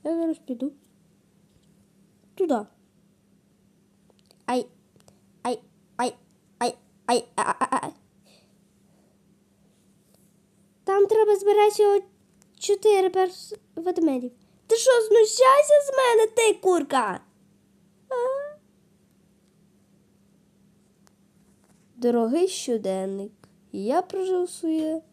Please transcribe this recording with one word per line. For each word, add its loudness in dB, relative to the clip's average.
Я -4
зараз -4
піду. -10
Туди. -2
Ай. -4
Ай, -6
ай, -6
ай, -4
ай, 0
ай, -4
ай, -4
ай. -6
Там 2
треба 4
збирати 2
його 4
чотири 2
перс-, -4
ведмедів. -4
Ти 2
що, 2
знущайся 4
з -4
мене, 4
ти 0
курка? -2
А? -8
Дорогий 0
щоденник, -6
я -4
прожив -4
своє. -6